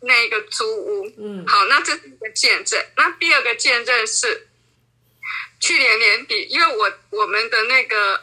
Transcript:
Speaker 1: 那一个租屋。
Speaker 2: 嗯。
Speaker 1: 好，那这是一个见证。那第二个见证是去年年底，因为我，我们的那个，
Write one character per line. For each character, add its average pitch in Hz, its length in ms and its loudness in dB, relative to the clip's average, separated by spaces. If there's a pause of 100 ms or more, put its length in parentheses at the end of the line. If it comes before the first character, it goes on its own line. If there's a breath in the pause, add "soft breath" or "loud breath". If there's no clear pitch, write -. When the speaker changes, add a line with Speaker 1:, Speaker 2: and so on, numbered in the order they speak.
Speaker 1:
那 240 220 2
一 220 40 -4
个 214 140 -2
租 - 220 -6
屋。 208 540 -4
Speaker 2:
嗯。 202 280 -10
Speaker 1:
好， - 200 4
那 277 160 4
这 311 100 -4
是 311 160 -8
一 262 80 -20
个 220 140 -12
见 240 340 0
证。 - 180 -2 (140)
那 320 140 4
第 330 240 0
二 269 80 4
个 - 140 -2
见 247 280 0
证 226 220 0
是 - 420 -4 (1120 loud breath)
去 339 160 2
年 240 220 4
年 226 280 2
底， 214 180 -4
因 302 160 -2
为 320 160 2
我， 208 160 2 (180)
我 - 160 0
们 427 240 -2
的 - 140 2
那 254 200 2
个， 208 380 0